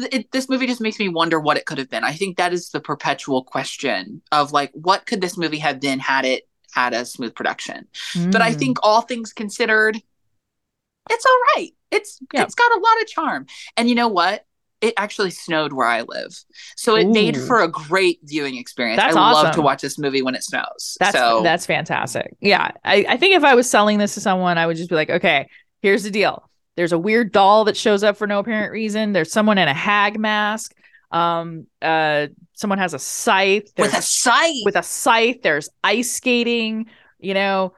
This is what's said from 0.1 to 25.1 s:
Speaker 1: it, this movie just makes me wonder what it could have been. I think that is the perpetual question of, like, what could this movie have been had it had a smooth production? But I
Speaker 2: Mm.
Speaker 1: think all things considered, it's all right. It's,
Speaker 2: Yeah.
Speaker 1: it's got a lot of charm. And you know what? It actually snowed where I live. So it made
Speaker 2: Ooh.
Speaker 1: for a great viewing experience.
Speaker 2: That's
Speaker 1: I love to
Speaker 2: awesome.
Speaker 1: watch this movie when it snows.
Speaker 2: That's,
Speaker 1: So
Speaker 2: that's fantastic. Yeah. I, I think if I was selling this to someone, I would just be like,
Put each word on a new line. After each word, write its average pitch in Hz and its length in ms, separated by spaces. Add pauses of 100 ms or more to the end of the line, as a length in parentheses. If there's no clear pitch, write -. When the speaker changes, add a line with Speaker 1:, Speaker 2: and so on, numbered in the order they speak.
Speaker 1:
it, 262 180
this 262 180
movie 262 200
just 247 120
makes 226 200
me 202 80
wonder 165 320
what 151 160
it - 100
could 151 120
have 131 120
been. 113 140
I 135 80
think 180 240
that 175 160
is 175 180
the 151 80
perpetual 143 640
question 120 880
of, 147 220
like, 143 220
what 185 320
could 226 140
this 175 160
movie 156 220
have 147 220
been 135 180
had 135 260
it 131 240 (240)
had 123 220
a 117 100
smooth 117 300
production? - 540 (260)
But 185 280
I 226 100
Speaker 2:
Mm. 151 80
Speaker 1:
think 262 240
all 214 160
things 233 320
considered, 220 680 (1080)
it's 466 160
all 508 140 (160)
right. - 140 (200)
It's, 415 280 (140)
Speaker 2:
Yeah. 247 100
Speaker 1:
it's - 120
got 480 180
a 392 80
lot 453 200
of 440 80
charm. 202 380 (300)
And 233 120
you 247 60
know 240 140
what? 185 360 (360)
It 226 160
actually 202 340
snowed 156 420
where 127 160
I 117 140
live. - 420 (320)
So - 180
it 185 140
made 208 280
Speaker 2:
Ooh. 127 100
Speaker 1:
for 226 160
a 165 60
great 170 540
viewing 143 340
experience. 120 440
Speaker 2:
That's 180 160
Speaker 1:
I 180 40 (120)
love 151 140
to - 40
Speaker 2:
awesome. 151 140
Speaker 1:
watch - 180
this 139 160
movie 135 240
when 127 140
it - 80
snows. - 560
Speaker 2:
That's, 180 160
Speaker 1:
So 117 260
Speaker 2:
that's 170 240
fantastic. 147 720
Yeah. 190 300 (140)
I, 202 240
I 254 80
think 381 180
if 330 80
I 277 140
was 247 120
selling 208 300
this 202 160
to 202 60
someone, 185 360
I 165 100
would 165 100
just 170 120
be 180 60
like, 156 160